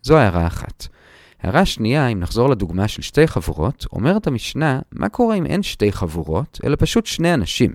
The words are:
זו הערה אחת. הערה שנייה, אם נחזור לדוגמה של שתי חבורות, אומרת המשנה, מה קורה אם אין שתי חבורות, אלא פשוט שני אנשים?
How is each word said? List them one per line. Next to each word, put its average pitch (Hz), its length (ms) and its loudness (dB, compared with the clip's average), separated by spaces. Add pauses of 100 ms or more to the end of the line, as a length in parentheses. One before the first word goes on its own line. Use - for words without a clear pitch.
זו 156 140 6
הערה 87 300 4
אחת. - 400 -8 (560)
הערה 123 220 2
שנייה, 127 420 0
אם 110 120 -2
נחזור 113 300 0
לדוגמה 95 380 0
של - 140 -6
שתי - 260 2
חבורות, 82 640 -4
אומרת 180 340 0
המשנה, 135 520 -2 (120)
מה - 180 -4
קורה 226 260 0
אם 175 100 -2
אין 180 180 -2
שתי - 280 0
חבורות, 80 720 -4
אלא 143 160 0
פשוט - 260 2
שני 170 280 0
אנשים? 110 420 2